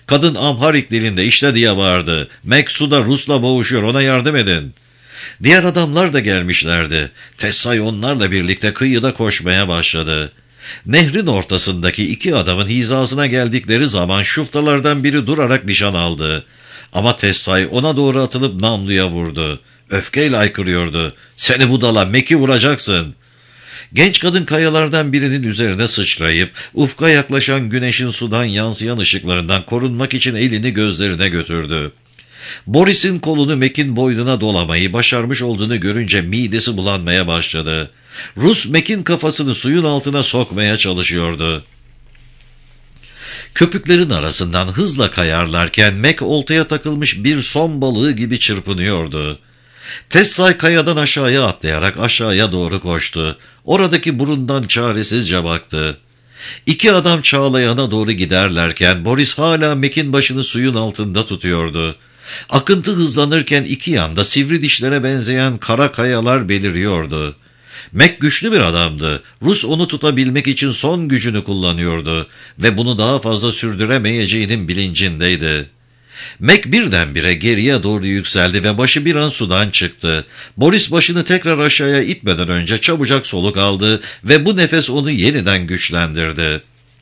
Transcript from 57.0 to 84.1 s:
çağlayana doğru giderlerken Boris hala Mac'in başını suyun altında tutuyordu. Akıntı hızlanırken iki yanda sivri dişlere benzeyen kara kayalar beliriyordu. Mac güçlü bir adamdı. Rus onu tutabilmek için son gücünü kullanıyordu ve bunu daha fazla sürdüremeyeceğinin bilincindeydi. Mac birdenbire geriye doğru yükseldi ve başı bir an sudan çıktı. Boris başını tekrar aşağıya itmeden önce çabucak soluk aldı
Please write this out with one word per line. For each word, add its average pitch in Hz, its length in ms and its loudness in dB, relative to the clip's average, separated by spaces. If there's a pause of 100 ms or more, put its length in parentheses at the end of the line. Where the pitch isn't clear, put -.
çağlayana 131 680 2
doğru 107 220 0
giderlerken 90 920 2
Boris 131 340 0
hala 156 360 2
Mac'in 139 380 -2
başını 131 320 0
suyun 123 300 0
altında 107 520 -2
tutuyordu. 82 720 -2 (540)
Akıntı 175 420 2
hızlanırken 147 720 2
iki - 260 -6
yanda 82 340 0
sivri 143 380 0
dişlere 139 420 0
benzeyen 131 540 0
kara 139 340 0
kayalar 120 560 0
beliriyordu. 85 880 -2 (560)
Mac 165 280 4
güçlü 151 320 0
bir 196 80 4
adamdı. 80 600 0 (200)
Rus 196 220 2
onu 156 240 0
tutabilmek 135 580 0
için 139 240 0
son 156 380 0
gücünü 113 360 0
kullanıyordu 85 840 -2 (300)
ve 110 180 2
bunu 117 220 0
daha 123 200 2
fazla 113 340 0
sürdüremeyeceğinin 107 1160 -2
bilincindeydi. 85 1000 -2 (720)
Mac 135 320 4
birdenbire 90 640 2
geriye 110 480 2
doğru 101 240 -2
yükseldi 95 580 0
ve 104 140 0
başı 139 260 0
bir 160 120 2
an 151 120 0
sudan 101 420 -2
çıktı. 82 560 -2 (300)
Boris 170 360 2
başını 170 320 0
tekrar 165 340 0
aşağıya 143 440 2
itmeden 92 460 -2
önce 90 320 0
çabucak 139 460 0
soluk 98 300 -2
aldı 101 440 2 (240)